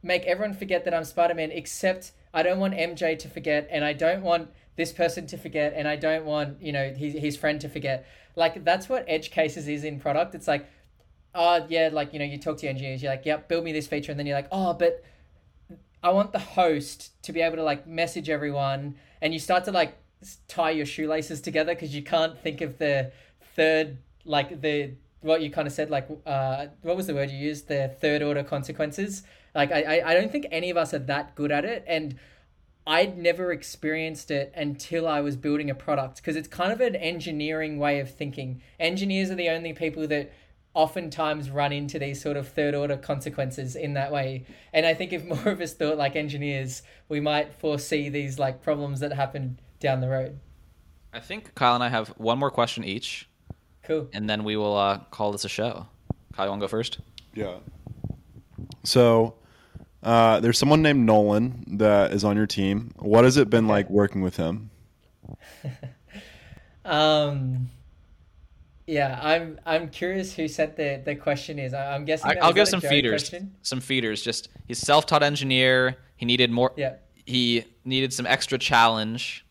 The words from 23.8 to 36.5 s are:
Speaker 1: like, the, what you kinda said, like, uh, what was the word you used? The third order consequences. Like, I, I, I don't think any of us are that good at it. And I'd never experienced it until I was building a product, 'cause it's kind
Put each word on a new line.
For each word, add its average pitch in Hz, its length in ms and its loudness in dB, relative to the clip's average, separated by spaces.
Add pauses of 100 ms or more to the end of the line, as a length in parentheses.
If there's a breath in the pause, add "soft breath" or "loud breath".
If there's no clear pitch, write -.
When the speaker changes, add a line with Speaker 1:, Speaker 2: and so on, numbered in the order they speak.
Speaker 1:
like, 147 360 -2
the, 147 320 -2 (280)
what 160 220 2
you 147 80 -4
kinda 147 200 -2
said, 151 200 -4
like, 135 160 -2 (200)
uh, 135 400 -2 (160)
what 170 140 -2
was 190 120 -4
the 156 60 -4
word 139 160 -2
you 135 80 -10
used? 147 280 -6
The 139 220 -2 (120)
third 147 220 2
order 147 220 0
consequences. 151 800 -6 (300 soft breath)
Like, 147 180 2
I, 151 80 2 (200)
I, 160 100 0
I 170 40 6
don't 208 160 4
think 294 200 -4
any 170 180 -2
of 175 80 0
us 160 160 0
are 151 60 -4
that 139 360 -4
good 147 160 -2
at 147 140 0
it. 220 220 -6
And 156 320 -4 (680 soft breath)
I'd 180 300 2
never 175 360 0
experienced 156 800 -6
it 139 240 -2
until 160 540 -4
I 147 140 0
was 143 120 -2
building 147 360 -2
a 131 40 -4
product, 135 480 -4
'cause 156 140 -4
it's 156 100 -8
kind 185 260 -2